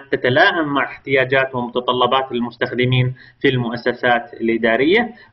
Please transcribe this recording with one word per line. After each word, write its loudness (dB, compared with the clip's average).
تتلائم 2
مع -2
احتياجات -2
ومتطلبات -2
المستخدمين -2
في 2
المؤسسات -2
الإدارية 2